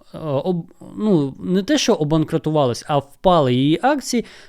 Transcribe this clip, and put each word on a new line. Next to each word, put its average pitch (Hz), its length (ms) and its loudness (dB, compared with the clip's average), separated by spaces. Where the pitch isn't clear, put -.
об-, 160 520 -4
ну, 151 460 0
не 180 200 0
те, 294 140 0
що - 160 2
обанкрутувалась, 156 960 0
а 147 100 0
впали 143 560 2
її 143 280 0
акції, 247 440 -2